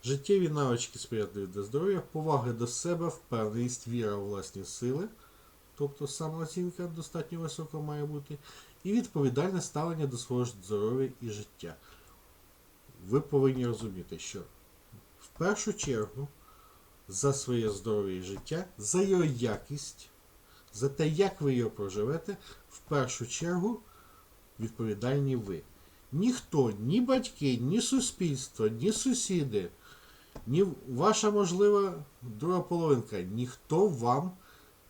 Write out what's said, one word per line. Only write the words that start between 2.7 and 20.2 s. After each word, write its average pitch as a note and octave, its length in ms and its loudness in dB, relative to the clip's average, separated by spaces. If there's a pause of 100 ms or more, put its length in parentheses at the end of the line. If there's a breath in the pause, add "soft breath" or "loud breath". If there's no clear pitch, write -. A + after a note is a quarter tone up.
впевненість, A#2 800 -4
віра A2+ 280 0
у G2+ 100 -6
власні G2 380 -8
сили, C3+ 460 -4 (680 loud breath)
тобто C#3+ 320 -4
самооцінка E3 800 -6
достатньо E3 520 -8
висока D#3 400 -8
має D3 260 -4
бути, D3 320 -8 (460 loud breath)
і G3 80 -2
відповідальне E3 680 2
ставлення D#3 460 -2
до B2 100 -4
свого B2 280 0
здоров'я G#2+ 640 0 (120)
і A#2 80 -6
життя. G#2 460 -10 (1300 loud breath)
Ви C3+ 120 4
повинні C3 460 4
розуміти, G#2+ 520 -6
що - 200 -10 (800)
в - 60 -20 (100)
першу G3+ 360 0
чергу C3 540 -2 (800 loud breath)
за C3+ 260 2
своє A#2+ 360 0
здоров'я G2+ 480 0
і F#2 40 -6
життя, G2+ 440 -6 (120)
за C#3 240 0
його F#3+ 220 4
якість, B2 840 -2 (640 loud breath)